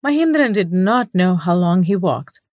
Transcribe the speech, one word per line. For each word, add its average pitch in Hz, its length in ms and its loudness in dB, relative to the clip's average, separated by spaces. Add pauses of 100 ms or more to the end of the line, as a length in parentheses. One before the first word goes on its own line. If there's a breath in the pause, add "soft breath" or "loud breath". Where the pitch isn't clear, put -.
Mahindran 294 480 0
did 185 200 -2
not 208 420 0
know 180 220 2
how 170 180 -2
long 180 300 2
he 196 120 -2
walked 147 460 -6 (100)